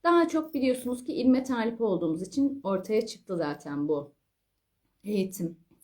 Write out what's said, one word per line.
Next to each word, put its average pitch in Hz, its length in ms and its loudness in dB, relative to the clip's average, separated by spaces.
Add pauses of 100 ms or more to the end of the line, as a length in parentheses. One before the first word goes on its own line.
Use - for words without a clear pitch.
Daha 339 240 6
çok 320 260 -2
biliyorsunuz 254 500 0
ki - 100 -8
ilme 254 300 4
talip 233 380 -2
olduğumuz 170 400 0
için 269 420 -2
ortaya 196 420 0
çıktı - 320 -8
zaten 147 500 -4
bu 143 240 -2 (920)
eğitim. 190 540 -4 (260)